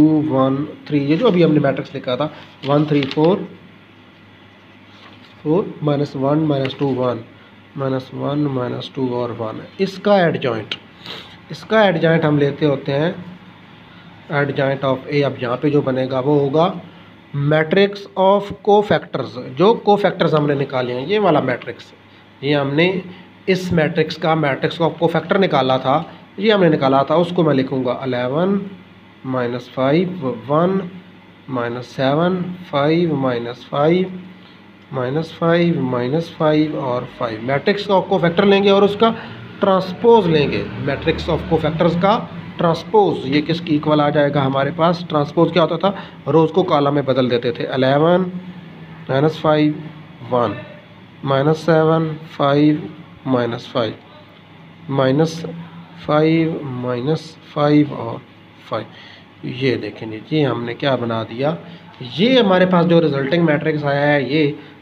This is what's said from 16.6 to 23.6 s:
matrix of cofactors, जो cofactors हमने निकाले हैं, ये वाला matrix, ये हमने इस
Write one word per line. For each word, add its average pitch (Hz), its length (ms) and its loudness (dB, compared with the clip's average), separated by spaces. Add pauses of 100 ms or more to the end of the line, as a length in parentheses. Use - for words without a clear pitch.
matrix 156 580 2 (140)
of 196 340 2 (100)
cofactors, 165 720 0 (160)
जो 175 200 4 (140)
cofactors 180 480 2
हमने 147 220 2
निकाले 127 360 -2
हैं, 127 140 -6
ये 208 120 0
वाला 170 240 4
matrix, 123 500 -6 (500)
ये 143 120 0
हमने 143 320 2 (600)
इस 180 240 0